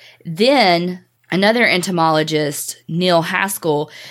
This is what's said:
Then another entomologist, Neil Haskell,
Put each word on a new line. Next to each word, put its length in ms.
Then 800
another 340
entomologist, 1200
Neil 340
Haskell, 680